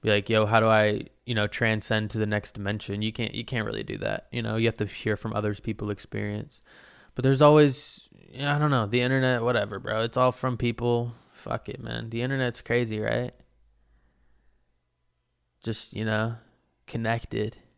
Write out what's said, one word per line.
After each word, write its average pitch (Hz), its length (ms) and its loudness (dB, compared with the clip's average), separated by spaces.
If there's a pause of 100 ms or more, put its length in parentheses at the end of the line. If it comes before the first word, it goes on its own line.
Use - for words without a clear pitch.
be 110 80 0
like, 104 180 2
"Yo, 107 180 4
how 113 140 4
do 110 60 4
I, 107 400 4 (180)
you 120 100 -4
know, 104 120 0
transcend 110 640 0
to 113 80 -4
the 107 80 2
next 104 260 -2
dimension?" 101 500 -4
You 110 100 -2
can't, 113 220 -6
you 113 100 -6
can't 117 220 -4
really 55 160 -4
do - 160 -8
that, - 320 -4
you 120 120 -4
know? 110 140 -4
You 113 100 2
have 110 120 2
to 107 80 0
hear 107 300 -2
from 110 160 -8
others' 104 260 -2
people 104 320 -6
experience. 104 720 -8 (520)
But 123 100 -4
there's 135 180 6
always, 147 680 6 (300)
I 143 200 -2
don't 151 120 4
know, 120 160 4
the 117 140 2
internet, 127 420 2
whatever, 110 380 0
bro. 110 220 -2
It's 117 140 -4
all 127 140 4
from 127 260 -2
people. 120 580 0 (180)
Fuck - 360 -8
it, - 140 -12
man. 113 280 -8
The 117 120 -4
internet's 131 380 -2
crazy, 117 400 0
right? 113 320 -2 (2250)
Just, - 300 -8
you 107 100 -6
know, 110 320 -2 (500)
connected. 113 680 -4 (220)